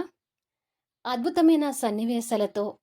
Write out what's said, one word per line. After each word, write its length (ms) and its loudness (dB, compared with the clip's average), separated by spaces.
అద్భుతమైన 680 2
సన్నివేశాలతో 960 -2